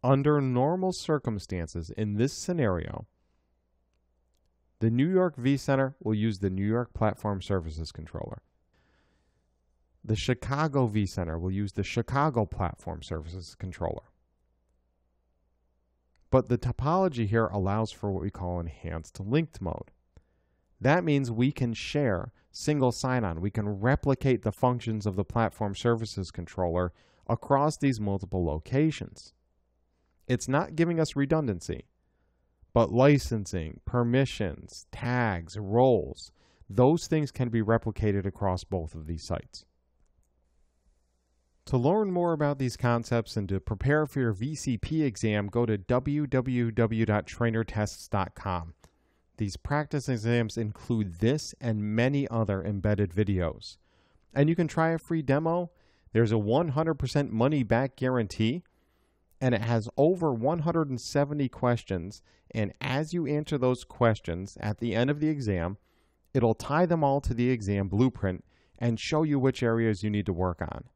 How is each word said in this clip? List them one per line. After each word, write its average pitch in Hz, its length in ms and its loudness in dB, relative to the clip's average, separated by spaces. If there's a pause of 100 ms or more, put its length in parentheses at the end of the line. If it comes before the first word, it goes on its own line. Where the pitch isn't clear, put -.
Under 139 380 4
normal 147 520 0
circumstances, 95 1040 -4
in 104 180 -2
this 123 180 0
scenario, 113 760 -2 (1700)
the 113 100 4
New 131 180 2
York 185 280 2
vCenter 135 640 2
will 110 140 0
use 104 260 0
the 98 100 0
New 95 160 -2
York 117 280 -2
Platform 104 460 -2
Services 80 520 -4
Controller. - 500 -12 (1600)
The 107 120 0
Chicago 139 720 0
vCenter 95 520 -2
will 92 120 -4
use 101 220 -4
the 101 100 -2
Chicago 127 600 0
Platform 85 600 -6
Services 82 520 -10
Controller. - 540 -8 (2250)
But 131 160 4
the 120 100 2
topology 135 680 0
here 113 180 4
allows 104 460 0
for - 180 -4
what 95 140 -4
we 98 60 -2
call 90 280 -6
enhanced 82 640 -10
linked 127 400 -2
mode. - 320 -8 (880)
That 165 240 4
means 143 260 2
we 120 220 2
can 120 220 -2
share 110 580 -2 (180)
single 139 400 0
sign-on. 113 500 -2
We 101 120 -2
can 104 160 -2
replicate 127 720 0
the 110 80 0
functions 113 560 0
of 98 80 -2
the 98 100 0
platform 107 520 -2
services 113 560 -2
controller 87 600 -2 (360)
across 139 480 0
these 131 240 0
multiple 98 440 -2
locations. 123 880 -2 (920)
It's 127 220 0
not 151 260 0
giving 165 240 2
us 156 160 0
redundancy, 139 720 0 (880)
but 117 180 6
licensing, 110 920 2
permissions, 120 1080 -2
tags, 104 680 -4
roles, 110 720 2 (360)
those 127 380 4
things 151 240 0
can 123 200 -2
be 113 100 2
replicated 107 680 2
across 92 380 -2
both 82 300 -6
of 78 120 -12
these 82 160 -8
sites. - 420 -8 (2000)
To 135 100 0
learn 185 340 2
more 175 220 0
about 147 260 0
these 127 180 -2
concepts 117 600 0
and 101 120 -2
to 95 120 0
prepare 143 460 0
for 139 120 -6
your 120 140 2
V 120 240 -4
C 127 220 -2
P 156 260 -2
exam, 107 420 0
go 120 180 0
to 107 140 0
w 143 480 0
w 123 460 0
w 110 340 2
dot 104 180 2
trainer 113 380 0
tests - 460 -4
dot 98 260 -2
com. 85 400 -6 (600)
These 101 200 -4
practice 147 520 -4
exams 117 480 0
include 107 640 -2
this 135 400 0
and 110 220 -2
many 123 460 2
other 101 360 0
embedded 101 480 0
videos. 92 640 0 (580)
And 147 140 4
you 170 80 2
can 175 100 2
try 160 240 0
a 165 80 -2
free 160 240 -2
demo. 160 480 0 (420)
There's 110 200 4
a 113 60 4
one 127 320 2
hundred 160 240 0
percent 139 380 -2
money-back 127 640 2
guarantee, 127 680 0 (760)
and 127 140 2
it 104 80 0
has 113 340 0
over 160 380 2
one 143 260 0
hundred 160 300 0
and 123 100 -4
seventy 143 480 -2
questions. 107 720 -2 (280)
And 107 300 -2
as 151 340 -2
you 170 140 -2
answer 147 280 -2
those 127 280 2
questions 98 760 0
at 104 180 -4
the 117 180 -2
end 123 140 2
of 147 100 -2
the 156 80 0
exam, 104 500 -2 (560)
it'll 117 200 4
tie 165 320 2
them 160 180 2
all 139 160 2
to - 140 -2
the 120 160 2
exam 101 360 0
blueprint 101 580 0 (360)
and 117 180 0
show 156 240 0
you 147 160 2
which 131 240 2
areas 113 400 2
you 107 80 0
need 104 160 0
to 98 60 -2
work 90 280 -2
on. - 240 -8 (100)